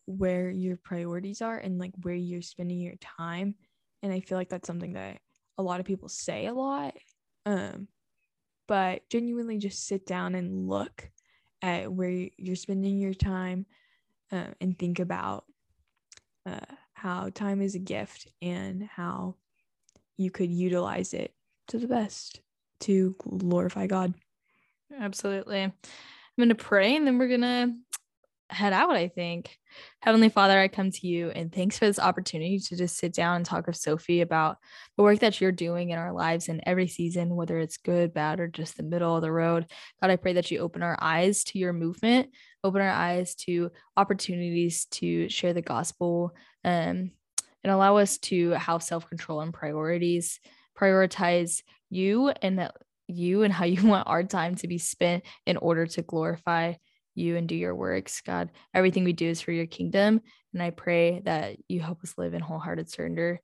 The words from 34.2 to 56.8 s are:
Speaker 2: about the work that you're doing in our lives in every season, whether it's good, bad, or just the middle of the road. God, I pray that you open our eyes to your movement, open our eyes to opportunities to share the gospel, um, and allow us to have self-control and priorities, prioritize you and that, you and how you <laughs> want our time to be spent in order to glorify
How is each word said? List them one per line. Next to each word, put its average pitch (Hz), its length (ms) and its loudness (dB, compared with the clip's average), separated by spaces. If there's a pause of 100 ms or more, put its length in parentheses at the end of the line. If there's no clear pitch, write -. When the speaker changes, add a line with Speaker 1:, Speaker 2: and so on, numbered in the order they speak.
Speaker 2:
about 160 360 2 (400)
the 208 60 8
work 208 160 8
that 214 200 4
you're 190 120 4
doing 175 400 -2
in 165 80 -2
our 175 120 -4
lives 170 380 0
in 165 160 -4
every 180 220 2
season, 175 480 -2
whether 170 240 -2
it's 160 180 -4
good, 175 360 2
bad, 156 260 0
or 170 80 -2
just 165 280 -8
the 156 80 -8
middle 170 320 0
of 165 60 2
the 160 100 -2
road. 165 360 2 (340)
God, 185 80 4
I 185 60 6
pray 180 180 0
that 175 160 2
you 170 100 -2
open 170 220 -4
our 170 180 -2
eyes 175 460 2
to - 140 -6
your 180 140 0
movement, 202 560 2 (340)
open 196 180 2
our 196 80 4
eyes 175 460 0
to 175 360 -2 (240)
opportunities 175 880 0
to 170 440 -2
share - 240 0
the 170 80 -2
gospel, 175 720 -2 (320)
um, 175 480 0 (520)
and 196 100 2
allow 196 240 8
us 202 200 4
to 175 340 2
have 170 300 0
self-control 165 600 -6
and 165 120 -6
priorities, 170 840 0 (360)
prioritize 185 840 4 (280)
you 202 400 2 (120)
and 190 180 2
that, 170 160 -4 (320)
you 180 360 2
and 208 100 4
how 175 120 2
you 180 180 4
<laughs> 220 40 10
want 202 200 6
our 170 160 2
time 180 320 -2
to 180 120 -6
be 175 100 -4
spent 175 460 0 (220)
in 180 120 2
order 165 280 2
to 165 160 -6
glorify 165 720 0 (420)